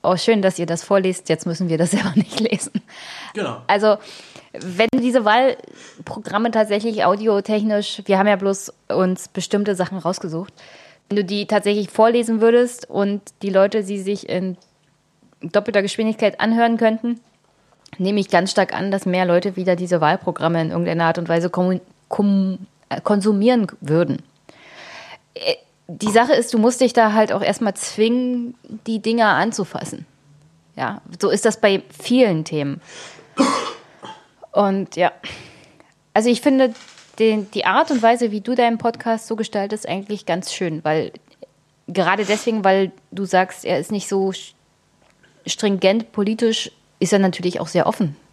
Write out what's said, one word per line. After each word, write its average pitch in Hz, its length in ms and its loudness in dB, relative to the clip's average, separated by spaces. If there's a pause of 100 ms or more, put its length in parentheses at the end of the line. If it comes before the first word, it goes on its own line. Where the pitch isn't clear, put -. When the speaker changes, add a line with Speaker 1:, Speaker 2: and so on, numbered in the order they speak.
Speaker 1:
„Oh, 180 120 2
schön, 214 280 2
dass 185 160 0
ihr 170 80 -2
das 165 160 -4
vorlest, 190 460 0
jetzt 160 180 0
müssen 175 220 -2
wir 165 100 0
das 170 120 2
<laughs> - 0 -
selber 190 240 -2
nicht - 240 0
lesen.“ - 420 -2 (520)
Speaker 2:
Genau. 143 240 -6 (100)
Speaker 1:
Also, 208 300 4 (560)
wenn 185 400 0
du 262 60 4
diese 240 260 2
Wahlprogramme 220 1300 0
tatsächlich 214 520 0
audiotechnisch, 208 1000 0
wir 196 140 2
haben 196 80 4
ja 208 80 4
bloß 196 360 -4 (180)
uns 185 380 0
bestimmte 202 480 -2
Sachen 180 220 -4
rausgesucht, 175 560 -6 (560)
wenn 202 80 -2
du 208 60 0
die 202 240 -4
tatsächlich 202 420 0
vorlesen 226 520 2
würdest 240 480 2
und 202 320 -2 (200)
die 196 80 -4
Leute 196 340 2
sie 196 180 -6
sich 196 280 -6
in 185 280 -4 (840)
doppelter 202 400 0
Geschwindigkeit 214 580 -2
anhören 226 380 2
könnten, 226 420 0 (760)
nehme 196 220 0
ich 190 100 -2
ganz 185 220 2
stark 190 220 0
an, 196 180 -4
dass 196 160 -4
mehr 185 180 0
Leute 180 300 0
wieder 185 200 0
diese 175 260 -2
Wahlprogramme 165 600 0
in 156 80 -2
irgendeiner 170 360 -2
Art 165 120 2
und 170 120 -6
Weise 170 200 2
kommu-, 180 300 0 (300)
kommu-, 196 480 0 (320)
äh, - 120 -6
konsumieren 208 680 2 (140)
würden. 151 400 0 (1120)
Äh, - 220 -2 (440)
die 214 120 -2
Sache 247 220 6
ist, 240 200 0
du 240 40 2
musst 233 240 2
dich 247 120 4
da 220 200 4
halt 214 200 2
auch 202 80 -2
erstmal 202 320 -2
zwingen, 240 840 -2 (320)
die 226 120 -4
Dinger 226 280 2
anzufassen. 190 800 -2 (680)
Ja, 135 260 -6 (200)
so 202 80 0
ist 202 160 0
das 220 140 2
bei 196 240 2 (180)
vielen 214 440 2
Themen. 143 360 -6 (1700)
Und 196 440 0
ja. 175 160 2 (1040)
Also 220 160 2
ich 240 120 2
finde 262 320 2 (460)
den, 214 320 2
die - 140 -6
Art 262 260 2
und 254 100 0
Weise, 233 300 2
wie 208 100 -6
du 247 140 -4
deinen 233 220 2
Podcast 226 500 -4
so 226 80 -6
gestaltest, 208 520 -6
eigentlich 196 380 -8
ganz 175 280 -4
schön, 160 300 -6
weil 156 280 -2 (760)
gerade 190 380 0
deswegen, 214 380 -2
weil 190 280 4 (200)
du 202 140 -6
sagst, 185 400 0
er - 140 0
ist 208 120 -8
nicht 202 180 -6
so 190 220 0
sch-, - 220 -16 (920)
stringent 202 640 0
politisch, 220 600 -2 (280)
ist 185 140 2
er 202 60 4
natürlich 180 400 0
auch 165 80 -6
sehr 175 200 0
offen. 170 280 -2 (180)